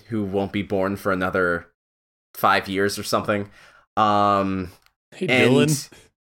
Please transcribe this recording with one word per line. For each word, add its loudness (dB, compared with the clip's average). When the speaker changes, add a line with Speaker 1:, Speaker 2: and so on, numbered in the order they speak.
Speaker 1:
who -4
won't -4
be -4
born -2
for -4
another -2
five 0
years -2
or -8
something. -2
Um, 2
Speaker 2:
Hey, -8
Speaker 1:
and 4
Speaker 2:
Dylan. 2